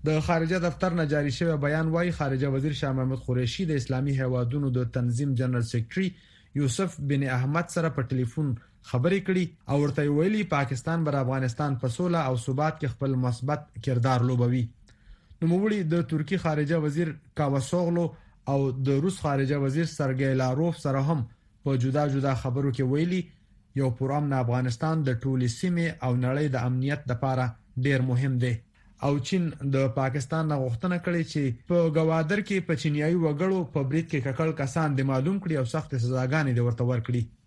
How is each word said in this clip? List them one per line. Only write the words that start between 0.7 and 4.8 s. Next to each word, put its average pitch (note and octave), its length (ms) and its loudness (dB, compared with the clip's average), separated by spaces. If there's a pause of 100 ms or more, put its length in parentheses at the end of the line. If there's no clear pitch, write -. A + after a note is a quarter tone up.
نه D#3+ 100 2
جاري D3 260 2
شوی E3 240 0
بیان D#3 320 0
وایي، E3+ 240 0
خارجه C#3 380 0
وزیر C#3+ 240 0
شاه C3+ 180 -2
محمود C3 300 -2
قریشي B2 400 -2
د D3+ 140 0
اسلامي C3+ 360 -2
هیوادونو B2+ 600 0
د B2 200 0